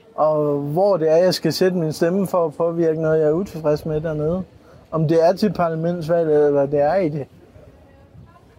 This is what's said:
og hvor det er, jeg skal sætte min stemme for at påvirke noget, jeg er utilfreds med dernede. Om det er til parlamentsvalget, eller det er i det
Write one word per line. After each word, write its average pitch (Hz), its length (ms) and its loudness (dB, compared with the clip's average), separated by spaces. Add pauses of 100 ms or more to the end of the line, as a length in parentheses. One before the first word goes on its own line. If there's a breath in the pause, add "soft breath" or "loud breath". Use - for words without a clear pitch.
(140)
og 151 440 0
hvor 175 380 0
det 156 140 0
er, 156 60 4
jeg 180 180 4
skal 160 180 -2
sætte 185 240 0
min 160 160 -2
stemme 175 340 0
for 170 200 0
at 151 80 -6
påvirke 170 480 -2
noget, 160 180 2
jeg 151 80 2
er 151 40 2
utilfreds 160 540 -4
med 156 140 -4
dernede. 160 420 -4 (480 loud breath)
Om 160 180 0
det 165 180 4
er 185 60 4
til 190 200 0
parlamentsvalget, 165 920 0
eller 143 200 2
det 143 140 0
er 151 160 2
i 185 120 0
det 147 180 -6 (1300)